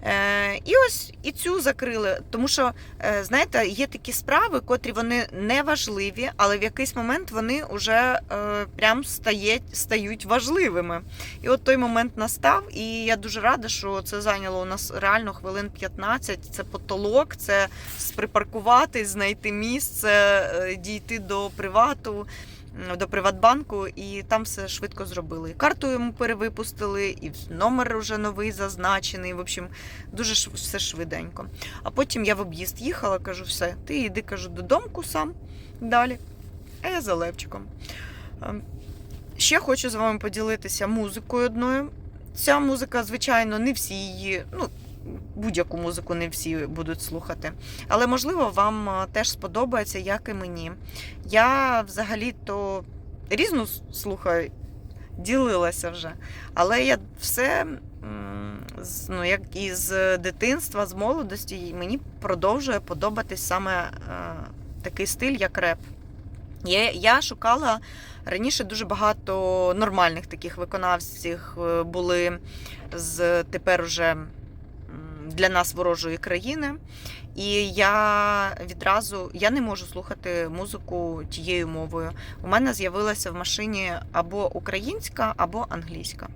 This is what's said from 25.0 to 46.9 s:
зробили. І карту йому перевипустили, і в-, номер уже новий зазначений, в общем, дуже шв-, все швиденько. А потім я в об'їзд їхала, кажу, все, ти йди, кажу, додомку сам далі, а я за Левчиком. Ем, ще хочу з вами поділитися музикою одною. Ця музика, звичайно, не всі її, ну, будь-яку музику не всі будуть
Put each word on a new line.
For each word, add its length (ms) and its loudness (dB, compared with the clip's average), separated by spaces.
зробили. 440 -8
І 40 -10
карту 360 2
йому 220 0
перевипустили, 960 -2
і 220 -6
в-, 40 -12
номер 460 2
уже 220 -2
новий 340 -2
зазначений, 840 -2
в 40 -8
общем, 300 -6
дуже 220 -2
шв-, 200 2
все 240 -4
швиденько. 680 -6
А 80 -2
потім 340 0
я 100 4
в 60 -6
об'їзд 400 -6
їхала, 380 0
кажу, 260 -6
все, 300 -2
ти 120 -2
йди, 240 -2
кажу, 260 -8
додомку 560 0
сам 280 0
далі, 380 4
а 60 -4
я 120 0
за 140 0
Левчиком. 480 -4
Ем, 200 -6
ще 220 6
хочу 320 2
з 40 -4
вами 240 2
поділитися 680 -2
музикою 600 0
одною. 440 0
Ця 260 4
музика, 440 0
звичайно, 540 2
не 140 2
всі 220 -2
її, 580 -4
ну, 160 -4
будь-яку 420 0
музику 380 -4
не 140 -2
всі 280 -4
будуть 460 -4